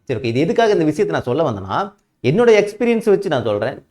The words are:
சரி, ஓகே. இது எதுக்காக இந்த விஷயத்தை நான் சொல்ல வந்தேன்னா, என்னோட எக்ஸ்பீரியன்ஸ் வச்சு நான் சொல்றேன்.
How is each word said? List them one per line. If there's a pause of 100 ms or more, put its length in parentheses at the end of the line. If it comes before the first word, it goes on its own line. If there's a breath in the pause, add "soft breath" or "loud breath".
சரி,
ஓகே.
இது
எதுக்காக
இந்த
விஷயத்தை
நான்
சொல்ல
வந்தேன்னா, (300)
என்னோட
எக்ஸ்பீரியன்ஸ்
வச்சு
நான்
சொல்றேன்.